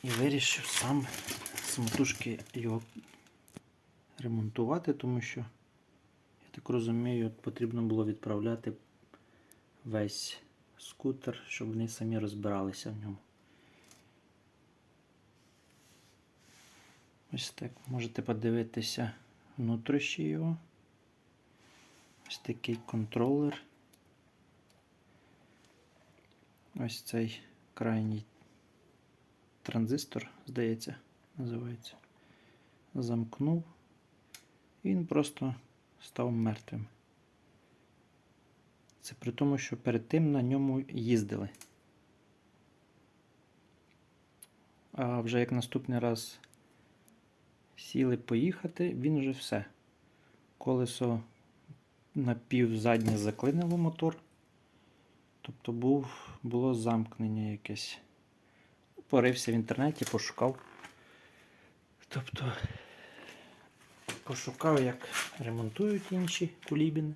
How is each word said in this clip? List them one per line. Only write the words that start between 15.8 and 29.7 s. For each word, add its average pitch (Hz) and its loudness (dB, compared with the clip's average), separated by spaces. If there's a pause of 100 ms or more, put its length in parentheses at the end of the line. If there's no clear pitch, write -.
Ось - -6
так - -10 (160)
можете 120 -4
подивитися 113 0 (460)
нутрощі 135 0
його. 160 0 (1700)
Ось - -10
такий 120 -4 (100)
контролер. 123 0 (3250)
Ось 120 -4
цей 113 -2 (320)
крайній 110 0 (1400)
транзистор, 113 -2 (200)